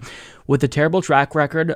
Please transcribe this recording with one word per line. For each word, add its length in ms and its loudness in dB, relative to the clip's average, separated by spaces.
with 160 2
a 60 2
terrible 320 0
track 340 0
record, 420 0